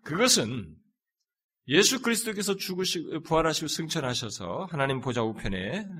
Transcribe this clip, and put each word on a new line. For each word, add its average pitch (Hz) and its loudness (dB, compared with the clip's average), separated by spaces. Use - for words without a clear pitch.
그것은 131 2
예수 214 4
그리스도께서 208 0
죽으시-, 180 -2
부활하시고 160 2
승천하셔서 131 -4
하나님 139 2
보좌 123 0
우편에, 110 -2